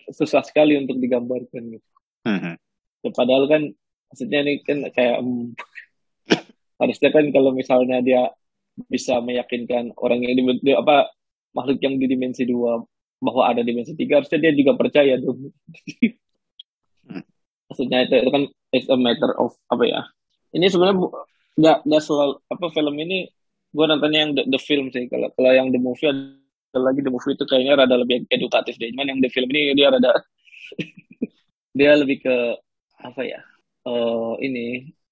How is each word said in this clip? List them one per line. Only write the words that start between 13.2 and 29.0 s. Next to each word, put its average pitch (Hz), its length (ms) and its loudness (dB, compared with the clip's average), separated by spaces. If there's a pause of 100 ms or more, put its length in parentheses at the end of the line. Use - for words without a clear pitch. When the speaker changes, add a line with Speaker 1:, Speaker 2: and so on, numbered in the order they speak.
Speaker 1:
ada 120 160 -2
dimensi 120 320 -6
tiga, 143 240 0
harusnya 151 180 -2 (100)
dia 156 60 4
juga 135 240 4
percaya 139 420 2
dong. 131 300 -8 (180)
<laughs> - 480 -4 (880)
Speaker 2:
Hmm. 101 160 -14 (480)
Speaker 1:
Maksudnya 127 320 -2
itu, 127 160 2
itu 127 160 2
kan 143 80 0 (320)
it's - 160 -2
a 131 80 4
matter 123 400 2
of - 160 -2 (160)
apa 117 160 2
ya? - 160 -4 (480)
Ini 170 160 2
sebenarnya 185 320 4
bu-, - 160 -4 (400)
nggak, 156 320 4
nggak 151 160 4
selalu 143 320 0 (160)
apa 175 240 -6
film 147 240 0
ini 180 320 -6 (400)
gua 156 160 2
nontonnya 151 400 2
yang 147 80 -4
the, 135 160 0
the 135 80 0
film 139 320 -2
sih. 123 160 -6
Kalau, 127 320 -4
kalau 131 160 6
yang 131 160 2
the 123 80 0
movie 127 320 -2
ada 135 720 -8
lagi 135 240 -2
the 127 80 -2
movie 131 240 -4
itu 135 80 -4
kayaknya 135 320 2
rada 127 160 6
lebih 123 320 0
edukatif 123 560 -2
deh. 113 80 -6
Cuman 135 240 -6